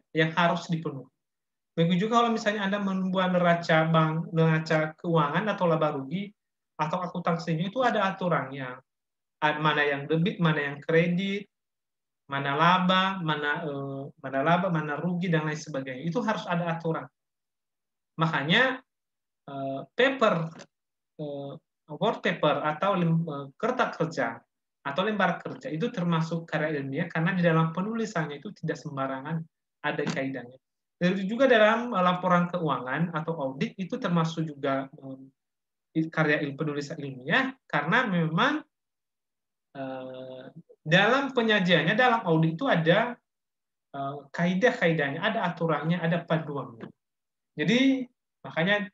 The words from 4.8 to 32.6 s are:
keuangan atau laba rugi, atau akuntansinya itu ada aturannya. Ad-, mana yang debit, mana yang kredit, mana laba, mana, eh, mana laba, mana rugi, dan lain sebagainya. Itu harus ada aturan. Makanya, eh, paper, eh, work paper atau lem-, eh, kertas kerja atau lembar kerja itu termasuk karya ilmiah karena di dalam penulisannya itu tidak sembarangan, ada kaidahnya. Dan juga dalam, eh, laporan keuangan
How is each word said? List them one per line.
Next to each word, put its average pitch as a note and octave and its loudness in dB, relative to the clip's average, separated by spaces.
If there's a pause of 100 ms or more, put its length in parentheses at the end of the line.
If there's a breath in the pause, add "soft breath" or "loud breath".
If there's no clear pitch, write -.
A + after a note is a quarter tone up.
keuangan E3 2
atau F#3+ 0
laba D#3 2
rugi, E3 -6 (480)
atau D#3+ -2
akuntansinya E3+ -2
itu B3 -4
ada G#3+ 2
aturannya. C3+ -4 (640)
Ad-, D3+ 2
mana D3+ 2
yang C#3+ 0
debit, E3 0
mana D#3 2
yang C#3+ -6
kredit, F3 0 (800)
mana C#3 -2
laba, F3+ 4
mana, D3+ -2
eh, C#3 -6 (180)
mana C3+ -4
laba, F3+ 2
mana D3+ -2
rugi, F3 -2
dan D#3 0
lain D3+ -4
sebagainya. C3+ -8
Itu E3+ -2
harus G#3+ -4
ada E3+ -2
aturan. D#3+ -4 (1120)
Makanya, D#3+ 2 (720)
eh, C3+ -6 (120)
paper, G#3+ 2 (640)
eh, C#3+ -8 (400)
work G#3+ -2
paper D#3 2
atau F#3 0
lem-, E3 2
eh, C#3+ -8 (140)
kertas A#3 0
kerja C3 -4 (420)
atau C#3+ -2
lembar F#3+ 0
kerja - -10
itu D#3+ -2
termasuk E3+ -2
karya D3+ -2
ilmiah C#3 -4
karena E3 0
di F3 2
dalam D#3+ 4
penulisannya F#3 -4
itu - -12
tidak - -6
sembarangan, C3+ -6 (400)
ada D3 -2
kaidahnya. C3+ -6 (400)
Dan F#3 2
juga A#3+ 4
dalam, A3+ 4
eh, F#3 0
laporan F3 4
keuangan D3 -2